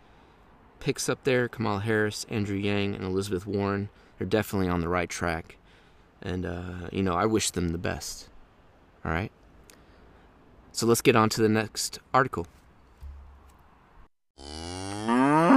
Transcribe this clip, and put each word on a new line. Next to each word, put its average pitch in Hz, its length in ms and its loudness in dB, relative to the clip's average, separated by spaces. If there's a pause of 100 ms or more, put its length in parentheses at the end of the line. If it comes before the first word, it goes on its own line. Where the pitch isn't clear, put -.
(800)
picks - 300 -2
up 127 140 -4
there, 123 240 2
Kamala 107 340 -2
Harris, 107 480 0
Andrew 101 280 -2
Yang, 101 380 0
and 104 80 -8
Elizabeth 95 420 -2
Warren, 98 440 -2 (280)
they're 92 100 -4
definitely 98 420 0
on 87 120 2
the 82 80 -2
right 87 200 0
track. - 480 -4 (640)
And, 92 240 -4
uh, 87 460 -8
you 95 120 0
know, 92 100 2
I 90 120 2
wish 110 260 2
them 87 180 0
the 82 80 -2
best. - 520 -6 (760)
All 82 60 -2
right? 87 200 -2 (1400)
So - 160 -2
let's 117 140 6
get 123 140 6
on 110 140 8
to - 120 0
the 110 80 6
next - 500 -2 (140)
article. 127 340 2 (1900)
Mm-hmm. 76 280 -12 (880)